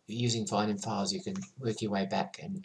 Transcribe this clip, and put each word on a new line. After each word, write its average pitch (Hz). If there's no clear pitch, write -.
using 113
find 107
in 101
files, 101
you 92
can 95
work 113
your 107
way 98
back -
and, 95